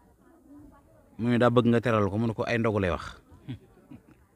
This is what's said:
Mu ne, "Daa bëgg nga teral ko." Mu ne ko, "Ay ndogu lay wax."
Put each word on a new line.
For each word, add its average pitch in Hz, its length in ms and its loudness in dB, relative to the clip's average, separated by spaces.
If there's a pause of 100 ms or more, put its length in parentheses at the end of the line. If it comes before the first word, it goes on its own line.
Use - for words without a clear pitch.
(1200)
Mu 117 100 -2
ne, 120 80 2
"Daa 120 160 4
bëgg 120 160 4
nga 117 120 2
teral 110 280 2
ko." 98 80 -6
Mu 117 100 -2
ne 113 60 -4
ko, 120 100 -8
"Ay 117 140 -4
ndogu 113 240 0
lay 92 80 0
wax." - 320 -8 (1160)